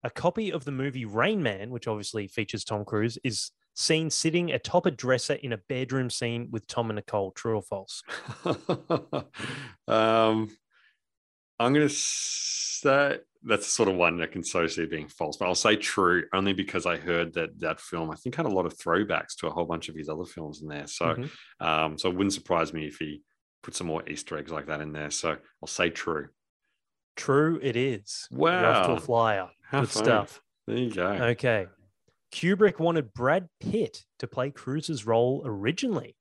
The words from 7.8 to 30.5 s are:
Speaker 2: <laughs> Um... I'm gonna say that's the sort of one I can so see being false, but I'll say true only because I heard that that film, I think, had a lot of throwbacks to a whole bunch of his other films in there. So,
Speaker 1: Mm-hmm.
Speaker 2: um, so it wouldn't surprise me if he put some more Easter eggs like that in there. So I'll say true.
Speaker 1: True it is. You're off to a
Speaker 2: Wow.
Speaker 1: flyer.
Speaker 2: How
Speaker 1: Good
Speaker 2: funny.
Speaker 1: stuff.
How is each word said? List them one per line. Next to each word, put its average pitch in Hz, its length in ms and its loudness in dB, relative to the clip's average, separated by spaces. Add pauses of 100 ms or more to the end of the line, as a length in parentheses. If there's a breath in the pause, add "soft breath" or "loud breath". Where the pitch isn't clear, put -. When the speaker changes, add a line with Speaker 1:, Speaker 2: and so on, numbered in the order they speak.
Speaker 2:
<laughs> - 800 -2 (640 loud breath)
Um... 110 600 4 (1080 soft breath)
I'm 120 140 4
gonna 147 160 6
say - 1300 0 (240)
that's 107 240 0
the - 40 -4
sort 110 180 4
of 95 80 2
one 85 260 2
I 80 40 -2
can 85 180 -6
so 85 220 0
see 82 200 -2
being 78 220 -6
false, 76 280 -6
but 98 100 -2
I'll 90 80 2
say 107 220 6
true 90 480 4 (100)
only 98 180 4
because 92 340 -2
I 85 100 2
heard 85 380 0
that 80 260 -4
that 80 200 -2
film, - 300 -6
I - 60 -8
think, 123 180 -6
had 165 120 0
a 120 40 0
lot 92 160 2
of 80 100 -6
throwbacks 87 640 0
to 85 80 -4
a 80 40 -2
whole 85 140 -2
bunch 80 240 -6
of 78 60 -12
his 78 140 -8
other 80 160 -6
films 76 380 -12
in 78 60 -10
there. 73 180 -10
So, - 200 -4
Speaker 1:
Mm-hmm. - 600 -4
Speaker 2:
um, 78 320 0
so 92 120 0
it 90 60 -2
wouldn't 98 180 2
surprise 82 380 0
me 78 140 -6
if 71 120 -12
he 76 240 -8 (400)
put - 120 -14
some 90 120 -6
more 80 220 -4
Easter 78 300 -8
eggs 73 140 -10
like 73 140 -6
that 76 140 -4
in 76 120 -8
there. 76 180 -6
So 80 260 -2 (260 soft breath)
I'll - 40 -12
say 87 240 0
true. 80 380 -4 (880)
Speaker 1:
True 151 460 2
it 123 140 0
is. 123 540 -2
You're 139 180 2 (180)
off 110 200 6
to 85 60 4
a - 20 4
Speaker 2:
Wow. - 60 -2
Speaker 1:
flyer. 107 480 2 (140)
Speaker 2:
How - 180 0
Speaker 1:
Good 123 100 2
Speaker 2:
funny. 107 140 0
Speaker 1:
stuff. 110 380 2 (240)